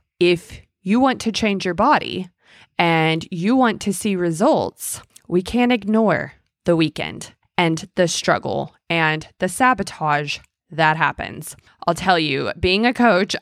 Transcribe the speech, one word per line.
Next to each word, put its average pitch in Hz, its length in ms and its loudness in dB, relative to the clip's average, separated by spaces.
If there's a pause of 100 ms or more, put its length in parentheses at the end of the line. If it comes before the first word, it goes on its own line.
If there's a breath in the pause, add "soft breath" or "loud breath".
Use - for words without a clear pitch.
(180)
if 175 440 0 (200)
you 214 200 2
want 269 200 2
to 226 120 -2
change 202 320 -2
your 180 80 -2
body 190 560 0 (520 soft breath)
and 165 480 2
you 190 260 0
want 247 240 2
to 202 140 -2
see 196 220 -2
results, 175 840 -2 (260)
we 180 160 0
can't 247 280 0
ignore 214 600 0 (320)
the 170 100 4
weekend 151 560 -4 (240)
and 160 380 0
the 175 140 2
struggle 139 640 -2 (160)
and 156 380 0 (100)
the 185 100 -2
sabotage 160 920 -2 (320)
that 156 260 2
happens. - 580 -4 (300 soft breath)
I'll 170 80 2
tell 180 240 0
you, 143 420 -2
being 190 280 2
a 269 60 2
coach, 196 480 2